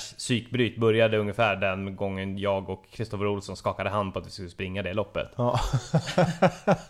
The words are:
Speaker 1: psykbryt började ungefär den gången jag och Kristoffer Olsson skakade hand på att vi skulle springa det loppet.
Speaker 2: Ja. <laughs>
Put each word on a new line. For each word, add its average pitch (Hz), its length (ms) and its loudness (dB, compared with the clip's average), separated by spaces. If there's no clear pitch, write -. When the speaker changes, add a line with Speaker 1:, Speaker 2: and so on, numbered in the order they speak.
Speaker 1:
psykbryt 120 600 0
började 113 400 6
ungefär 104 380 2
den 95 400 -2
gången 95 420 -4
jag 98 320 0
och 95 220 -8
Kristoffer 104 360 -4
Olsson 101 280 -4
skakade 98 340 -2
hand 101 240 0
på 95 60 -4
att 80 60 -8
vi - 40 -16
skulle 90 200 -12
springa 95 340 -6
det 90 100 -4
loppet. 98 420 -2
Speaker 2:
Ja. 120 240 2
<laughs> 175 840 2